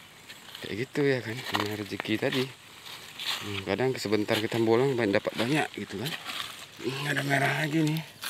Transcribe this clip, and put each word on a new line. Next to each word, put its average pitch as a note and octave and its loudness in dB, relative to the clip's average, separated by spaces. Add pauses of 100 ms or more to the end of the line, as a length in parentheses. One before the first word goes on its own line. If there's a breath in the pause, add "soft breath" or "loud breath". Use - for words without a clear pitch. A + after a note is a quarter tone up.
(640)
Kayak - -6 (120)
gitu - -2
ya C3+ 4
kan, A2 -6
namanya G#2+ -2
rezeki G2+ -2
tadi. C3 2 (960)
Hmm, G2+ -4
kadang G2+ 2
sebentar G#2+ 2
kita A2 -2
bolang A#2+ 6
dapat G#2+ 2
banyak C3+ 2
gitu G2+ -6
kan. A2+ -2 (760)
Ini C3+ -2
ada C3+ 2
merah C#3 2
lagi D#3 2
nih. D#3 4 (300)